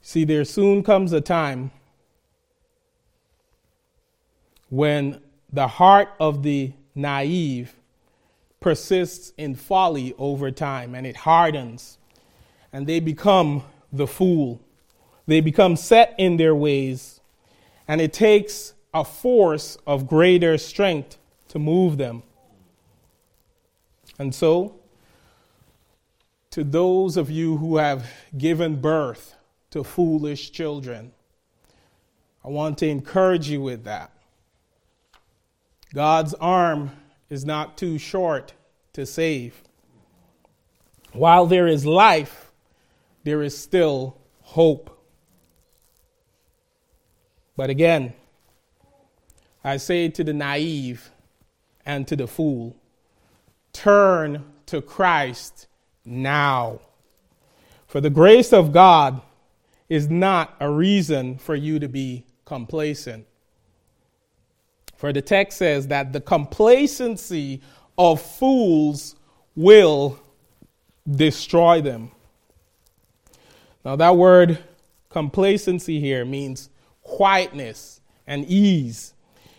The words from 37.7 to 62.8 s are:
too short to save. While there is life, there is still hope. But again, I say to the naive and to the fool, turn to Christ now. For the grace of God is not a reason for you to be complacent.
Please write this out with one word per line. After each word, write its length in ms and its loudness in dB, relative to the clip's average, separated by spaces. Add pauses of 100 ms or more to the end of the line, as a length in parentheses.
too 200 -6
short 560 -6 (400)
to 120 -12
save. 560 -8 (1500)
While 340 4
there 220 2
is 180 0
life, 680 2 (760)
there 180 -4
is 140 -10
still 600 -2 (240)
hope. 560 0 (2500)
But 120 -6
again, 440 0 (1500)
I 120 -4
say 320 -4
to 160 -6
the 100 -4
naive 800 -8 (720)
and 220 -8
to 80 -6
the 120 -6
fool, 500 -6 (960)
turn 720 2 (220)
to 140 -8
Christ 840 -4 (380)
now. 760 -2 (1080)
For 120 -6
the 100 -2
grace 440 8
of 180 6
God 500 6 (680)
is 200 -2
not 500 0
a 100 -4
reason 680 -2
for 180 -8
you 240 -4
to 80 -8
be 380 -10 (200)
complacent. 800 -10 (1700)